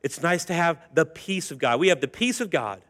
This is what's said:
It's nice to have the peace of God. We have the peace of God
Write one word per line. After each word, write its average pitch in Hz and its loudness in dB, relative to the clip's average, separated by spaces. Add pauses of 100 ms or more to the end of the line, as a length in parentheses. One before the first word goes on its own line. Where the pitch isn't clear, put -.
It's - -6
nice 175 0
to 175 -4
have 170 2 (120)
the 156 4
peace - -8
of 131 -12
God. 123 2
We 185 6
have 160 2
the 139 -2
peace 240 -2
of 208 -4
God 107 -2